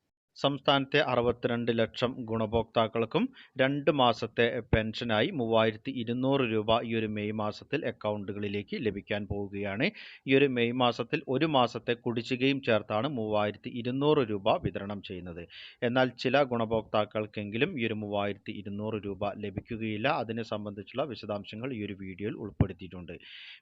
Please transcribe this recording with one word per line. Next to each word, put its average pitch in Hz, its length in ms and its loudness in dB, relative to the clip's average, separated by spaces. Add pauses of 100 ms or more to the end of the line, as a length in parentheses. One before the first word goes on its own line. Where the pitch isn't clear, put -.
(360)
സംസ്ഥാനത്തെ 139 640 2
അറുപത്തിരണ്ട് 120 800 0
ലക്ഷം 117 400 0
ഗുണഭോക്താക്കൾക്കും 113 1120 0 (280)
രണ്ട് 139 340 2
മാസത്തെ 120 680 2 (140)
പെൻഷനായി 110 540 2
മൂവായിരത്തി 113 640 2
ഇരുന്നൂറ് 127 500 0
രൂപ 110 420 2
ഈ 113 120 -2
ഒരു 110 100 0
മെയ് 107 260 -2
മാസത്തിൽ 107 540 -4
അക്കൗണ്ടുകളിലേക്ക് 104 1000 -2
ലഭിക്കാൻ 104 420 -2
പോവുകയാണ്. 101 640 -2 (360)
ഈ 135 80 6
ഒരു 143 100 6
മെയ് 120 260 2
മാസത്തിൽ 123 560 0
ഒരു 135 180 0
മാസത്തെ 123 480 2
കുടിശ്ശികയും 123 680 0
ചേർത്താണ് 107 460 2
മൂവായിരത്തി 107 600 0
ഇരുന്നൂറ് 127 480 2
രൂപ 110 460 2
വിതരണം 98 380 -4
ചെയ്യുന്നത്. 87 460 -10 (360)
എന്നാൽ 127 360 4
ചില 135 240 4
ഗുണഭോക്താക്കൾക്കെങ്കിലും 110 1400 0
ഈ 113 80 0
ഒരു 110 60 -2
മൂവായിരത്തി 101 580 -2
ഇരുന്നൂറ് 104 420 -6 (120)
രൂപ 101 280 -2
ലഭിക്കുകയില്ല. 107 760 -6
അതിനെ 117 360 -2
സംബന്ധിച്ചുള്ള 104 600 -6
വിശദാംശങ്ങൾ 110 680 -8
ഈ 107 120 -6
ഒരു 101 80 -6
വീഡിയോയിൽ 95 400 -8
ഉൾപ്പെടുത്തിയിട്ടുണ്ട്. 95 800 -4 (480)